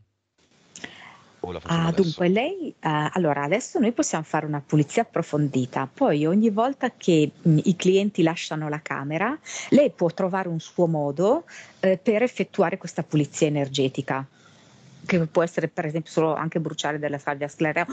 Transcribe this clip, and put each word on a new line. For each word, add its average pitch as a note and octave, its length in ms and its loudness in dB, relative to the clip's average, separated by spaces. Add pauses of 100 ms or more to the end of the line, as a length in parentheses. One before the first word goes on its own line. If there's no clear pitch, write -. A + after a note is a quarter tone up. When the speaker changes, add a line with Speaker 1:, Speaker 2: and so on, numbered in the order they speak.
(1400)
Speaker 1:
o F2+ 60 -8
la F2 80 -8
facciamo E3 280 -2
Speaker 2:
Ah, - 20 0
Speaker 1:
adesso? E3+ 140 2
Speaker 2:
dunque, F3 260 0
lei, C#4 400 -2 (100)
eh, D3+ 360 -2
allora, D3 280 0
adesso G3+ 380 -2
noi A3+ 120 2
possiamo F3+ 300 -2
fare D#3 240 -2
una D3 180 -4
pulizia D3+ 380 0
approfondita, C#3 920 -2
poi D#3 340 0
ogni G#3+ 240 4
volta A#3+ 460 -2
che, D#3+ 360 2 (160)
mm, D#3 160 6
i F#3 100 4
clienti F#3+ 480 2
lasciano D#3+ 460 -2
la D3 120 -6
camera, D#3 560 -4 (340)
lei C#4 200 6
può - 200 0
trovare F#3+ 380 -2
un E3 120 -4
suo - 260 0
modo, E3 580 0 (360)
eh, F#3+ 180 2
per G#3 240 2
effettuare F#3+ 560 0
questa - 240 -8
pulizia D3+ 460 0
energetica, C#3 760 -2 (800)
che F#3 220 0
può E3 160 2
essere E3 240 -2
per E3 200 -6
esempio D#3 260 -6
solo D#3+ 220 2
anche E3 260 -4
bruciare D3+ 400 -4
della D3 180 -4
salvia C#3+ 300 -6
sclerea, D#3+ 440 -2